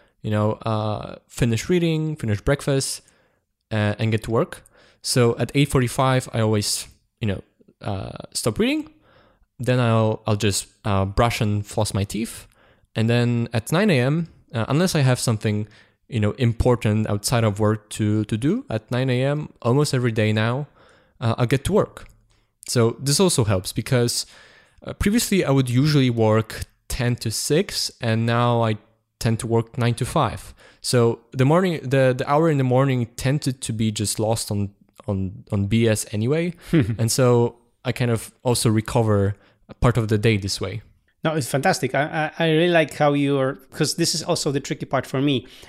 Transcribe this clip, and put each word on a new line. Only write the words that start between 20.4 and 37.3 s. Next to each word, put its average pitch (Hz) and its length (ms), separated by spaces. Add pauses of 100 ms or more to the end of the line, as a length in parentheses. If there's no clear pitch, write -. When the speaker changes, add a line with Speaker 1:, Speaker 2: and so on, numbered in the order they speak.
Speaker 1:
uh, 113 160
I'll 123 100
get 131 180
to - 100
work. - 340 (600)
So 117 300
this 139 220
also 175 240
helps 98 280
because, 120 540 (580)
uh, - 80
previously 202 520
I 135 60
would 135 200
usually 135 400
work 110 540 (240)
ten 120 280
to 117 140
six, - 720
and 113 260
now 120 360
I 110 140 (440)
tend 113 200
to - 60
work 113 320
nine 120 160
to 127 100
five. 117 500 (260)
So 117 400 (120)
the 131 120
morning, 165 380
the, 131 340
the 131 120
hour 156 220
in 147 80
the 135 60
morning 127 420 (100)
tended 135 460
to - 100
be 110 200
just 104 260
lost 110 320
on, 101 200 (360)
on, 95 460
on 101 140
B 113 220
S 110 240
anyway. 147 500
Speaker 2:
<laughs> - 100 (260)
Speaker 1:
And 113 140
so 123 440 (280)